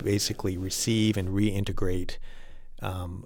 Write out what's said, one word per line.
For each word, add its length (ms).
basically 540
receive 580
and 140
reintegrate, 880
um, 440